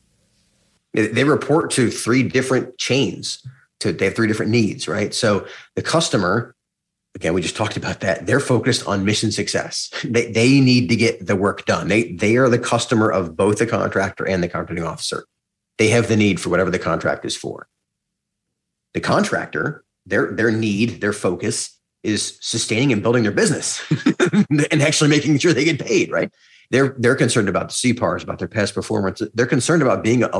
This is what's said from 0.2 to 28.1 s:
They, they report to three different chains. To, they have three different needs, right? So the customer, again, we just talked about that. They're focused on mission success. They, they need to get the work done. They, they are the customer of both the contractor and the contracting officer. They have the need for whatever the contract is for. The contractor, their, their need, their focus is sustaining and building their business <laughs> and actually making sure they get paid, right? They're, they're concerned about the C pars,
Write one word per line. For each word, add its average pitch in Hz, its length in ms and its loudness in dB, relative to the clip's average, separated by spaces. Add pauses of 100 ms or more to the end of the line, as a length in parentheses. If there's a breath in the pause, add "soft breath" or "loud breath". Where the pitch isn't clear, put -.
They, 107 140 2
they 120 160 0
report 147 480 2
to 113 180 2
three 123 320 0
different 127 560 -2
chains. - 680 -4 (360 loud breath)
To, 104 120 0
they 101 140 -2
have 92 100 -2
three 113 120 2
different 107 240 -2
needs, 110 360 0
right? 101 240 -4
So - 340 0 (280 loud breath)
the - 80 -4
customer, 117 720 0 (600)
again, 80 200 -2
we 92 80 0
just - 140 -8
talked 107 200 -4
about 90 240 -6
that. - 260 -2
They're 123 140 2
focused 123 460 0
on 98 180 -2
mission 104 280 0
success. - 580 -4 (140 loud breath)
They, 117 260 0
they 123 300 6
need 127 280 4
to 117 80 2
get 107 300 0
the 101 100 2
work 95 300 -2
done. 82 220 -2
They, 107 240 0
they 107 240 2
are 131 120 4
the 120 100 4
customer 113 520 0
of 85 260 -2
both 101 220 2
the - 80 2
contractor 98 600 -2
and 92 160 0
the 90 60 -2
contracting 85 380 -6
officer. - 400 -8 (520)
They 110 100 4
have 113 200 4
the 110 80 2
need 101 240 4
for - 80 -6
whatever 90 220 2
the 90 80 -2
contract 80 480 -2
is 67 100 -6
for. 50 320 -12 (1300)
The - 60 -4
contractor, 85 840 -2 (220)
their, - 260 -2
their 113 180 0
need, 110 500 -2
their 101 120 0
focus - 680 -6 (240)
is - 380 -4
sustaining 120 520 -2
and 101 100 0
building 120 220 2
their - 80 0
business - 580 -2
<laughs> - 420 0 (380)
and 151 100 2
actually 151 300 2
making 147 280 2
sure 170 140 4
they 143 120 2
get 160 160 0
paid, - 300 0
right? - 220 -2 (380 soft breath)
They're, 131 280 2
they're 123 180 2
concerned 127 320 2
about 90 200 -2
the - 60 -10
C 123 180 0
pars, 90 300 -2